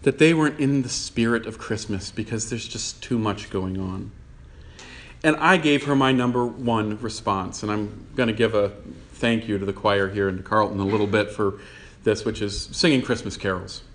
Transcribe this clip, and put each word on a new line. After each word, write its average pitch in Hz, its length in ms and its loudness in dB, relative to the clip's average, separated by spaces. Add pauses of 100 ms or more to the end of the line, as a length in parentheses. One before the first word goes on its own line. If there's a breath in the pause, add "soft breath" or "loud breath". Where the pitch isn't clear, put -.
that 135 160 2
they 160 160 8
weren't 151 260 2
in 139 220 2
the 120 80 -4
spirit 113 560 0
of 113 100 -8
Christmas 107 540 -6
because 110 400 -6
there's 117 180 -6
just - 340 -8
too 123 160 -2
much 104 300 -2
going 95 320 -4
on. 95 300 -6 (1120 loud breath)
And 156 140 6
I 180 200 6
gave 147 280 4
her 143 120 2
my 135 160 6
number 123 320 2
one 113 560 -2
response, 98 600 -4
and 104 100 -2
I'm 104 420 -6
gonna 113 200 2
give 110 200 2
a 101 180 2 (420)
thank 117 340 0
you 101 80 0
to 98 80 -2
the 98 80 -4
choir 101 380 2
here 101 180 0
and 95 80 -2
to 90 80 -8
Carlton 104 340 2
a 98 60 0
little 104 220 2
bit 101 240 2
for 98 240 0 (480 loud breath)
this, 107 240 2
which 107 160 -4
is 101 280 -6
singing 147 300 4
Christmas 113 380 -4
carols. 95 440 -4 (120)